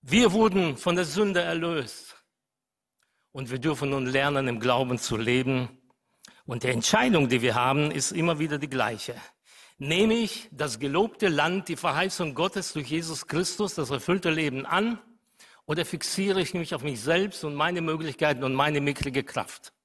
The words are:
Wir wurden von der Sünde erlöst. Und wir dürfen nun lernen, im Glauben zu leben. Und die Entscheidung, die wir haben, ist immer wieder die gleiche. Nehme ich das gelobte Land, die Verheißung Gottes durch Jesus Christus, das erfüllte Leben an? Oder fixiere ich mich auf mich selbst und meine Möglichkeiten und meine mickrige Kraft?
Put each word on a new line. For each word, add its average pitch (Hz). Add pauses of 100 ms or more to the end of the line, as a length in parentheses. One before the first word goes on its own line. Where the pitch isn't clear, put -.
Wir 196
wurden 190
von 175
der 180
Sünde 180
erlöst. 165 (1160)
Und 131
wir 131
dürfen 143
nun 135
lernen, 135
im 120
Glauben 123
zu -
leben. 127 (640)
Und 120
die 127
Entscheidung, 151
die 123
wir 117
haben, 139
ist 147
immer 165
wieder 151
die 147
gleiche. 117 (600)
Nehme 185
ich 226
das 135
gelobte 175
Land, 165
die 160
Verheißung 165
Gottes 180
durch 143
Jesus 160
Christus, 185
das 135
erfüllte 170
Leben 147
an? 214 (680)
Oder 160
fixiere 190
ich -
mich 170
auf 127
mich 139
selbst 165
und 147
meine 170
Möglichkeiten 156
und 131
meine 147
mickrige 139
Kraft? - (100)